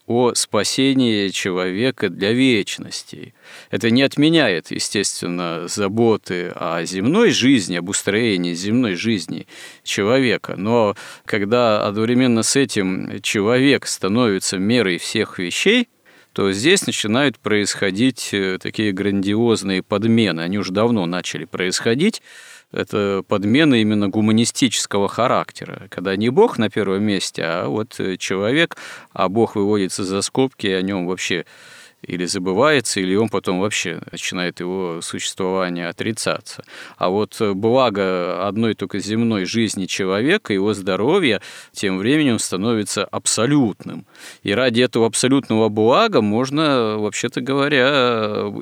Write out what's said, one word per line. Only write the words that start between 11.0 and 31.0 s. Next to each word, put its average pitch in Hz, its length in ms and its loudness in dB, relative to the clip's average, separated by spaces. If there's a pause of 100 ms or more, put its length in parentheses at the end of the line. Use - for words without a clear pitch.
когда 107 600 2
одновременно 113 560 2
с - 140 0
этим 104 640 -2
человек 120 640 2
становится 101 720 0
мерой 98 400 2
всех - 400 -4
вещей, 196 500 0 (440)
то 98 180 0
здесь 127 360 2
начинают 120 520 0
происходить, 104 960 0
э, 95 280 0
такие 104 320 -2
грандиозные 98 920 0
подмены. 107 560 2
Они 87 180 -4
уже 92 140 -6
давно 104 340 2
начали 85 380 -6
происходить. 117 800 0 (500)
Это 98 560 -2
подмены 113 540 4
именно 104 260 2
гуманистического 107 1000 0
характера, 98 840 -4
когда 95 260 -4
не 110 140 2
Бог 208 280 4
на 110 120 2
первом 98 340 0
месте, 95 400 -2
а 87 240 -2
вот, 113 320 -6
э, 95 160 -4
человек, 110 600 -2 (360)
а 95 160 0
Бог 104 260 0
выводится 101 480 0
за 95 200 -2
скобки, 131 440 -2
о 95 160 0
нем 95 240 -2